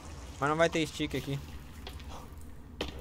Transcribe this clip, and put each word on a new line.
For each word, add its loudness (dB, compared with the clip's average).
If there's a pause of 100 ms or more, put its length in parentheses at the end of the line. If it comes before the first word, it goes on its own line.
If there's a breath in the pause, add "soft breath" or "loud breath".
(400)
Mas 6
não 6
vai 10
ter 6
stick 0
aqui. 0 (1400)
Deixa -4